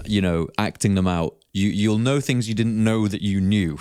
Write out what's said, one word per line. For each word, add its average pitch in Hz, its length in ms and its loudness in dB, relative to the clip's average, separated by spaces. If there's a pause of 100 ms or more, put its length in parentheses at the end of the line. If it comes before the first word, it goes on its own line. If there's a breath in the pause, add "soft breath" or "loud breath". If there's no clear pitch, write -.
you 104 140 0
know, 85 280 0 (100)
acting 101 380 0
them 95 120 2
out, 85 300 -2 (160)
you, 101 160 0
you'll 107 300 0
know 131 200 0
things 123 300 -2
you 110 60 -2
didn't 110 280 0
know 110 240 2
that 98 140 -4
you 98 180 0
knew. 95 420 0